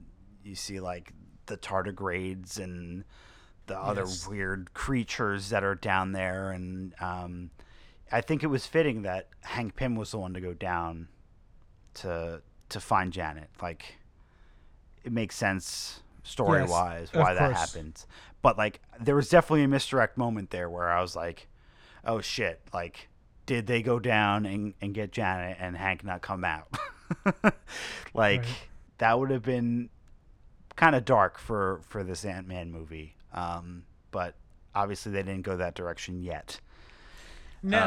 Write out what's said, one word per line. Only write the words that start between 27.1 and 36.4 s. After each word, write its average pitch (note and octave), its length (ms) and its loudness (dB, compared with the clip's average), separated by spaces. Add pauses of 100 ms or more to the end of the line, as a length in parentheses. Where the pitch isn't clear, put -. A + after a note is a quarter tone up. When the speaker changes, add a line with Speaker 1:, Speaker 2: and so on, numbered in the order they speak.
Speaker 1:
<laughs> - 280 4 (600)
Like, A2 320 4
Speaker 2:
Right. A#2+ 100 -4 (440)
Speaker 1:
that A#2 200 6
would C3+ 120 0
have C3 120 0
been A#2+ 460 0 (880)
kinda D#3 240 8
dark G#2 380 6
for, F#2+ 440 0
for G#2 200 -6
this F2+ 220 -6
Ant-Man F#2 460 -8
movie. D#2+ 440 -12 (180)
Um, F2 500 -6 (280)
but F2+ 240 -4 (400)
obviously G2+ 360 -2
they G2 120 0
didn't F#2+ 180 -4
go F#2 160 -2
that F2 180 -2
direction F2+ 460 -6
yet. E2 380 -8 (1040)